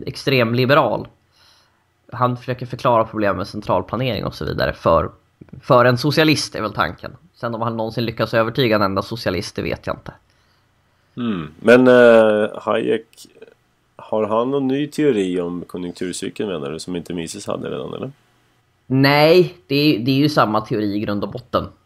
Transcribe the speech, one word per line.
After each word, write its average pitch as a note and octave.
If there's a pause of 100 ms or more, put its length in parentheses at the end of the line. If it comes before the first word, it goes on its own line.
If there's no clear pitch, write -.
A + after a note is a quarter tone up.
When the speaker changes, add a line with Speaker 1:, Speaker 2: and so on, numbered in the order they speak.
Speaker 1:
extrem B2
liberal. A#2+ (1040)
Han B2
försöker B2
förklara A#2
problem G#2
med F2+
centralplanering G#2+
och -
så -
vidare -
för, E2 (500)
för B2
en B2
socialist D#3
är -
väl G#2+
tanken. - (180)
Sen A#2
om A2
han A#2
någonsin A2+
lyckas A2+
övertyga A2+
en G#2
enda F#2+
socialist, G2+
det -
vet -
jag -
inte. - (1040)
Speaker 2:
Mm. G2 (100)
Men, B2
eh, A2+ (100)
Hayek, A2+ (920)
har G#2+
han A2+
någon C#3
ny C#3
teori G#2+
om F2
konjunkturcykeln, F2+
menar D2+
du, D#2+
som F2+
inte E2+
Mises F2
hade F2+
redan, D#2+
eller? B2+ (760)
Speaker 1:
Nej, D3 (120)
det C#3
är, C#3+
det A#2+
är C3+
ju C#3+
samma A2
teori G#2+
i G#2
grund G#2
och G2+
botten. - (220)